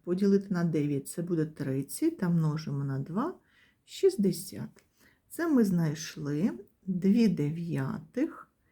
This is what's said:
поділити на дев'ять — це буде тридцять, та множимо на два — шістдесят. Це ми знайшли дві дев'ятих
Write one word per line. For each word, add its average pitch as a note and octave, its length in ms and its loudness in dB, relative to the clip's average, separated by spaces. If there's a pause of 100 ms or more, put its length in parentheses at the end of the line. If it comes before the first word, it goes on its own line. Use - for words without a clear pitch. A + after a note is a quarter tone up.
поділити G3 460 2
на F3 140 0
дев'ять — D3 460 0
це - 120 -8
буде E3 240 0
тридцять, D3 720 -4
та F3+ 120 -2
множимо D#3 540 0
на C3+ 160 -2
два — G#3+ 360 -4 (500)
шістдесят. - 960 -2 (460)
Це E4+ 180 -4
ми C4 160 6
знайшли D#3 880 0 (340)
дві G3 420 4
дев'ятих E3 1200 -2 (200)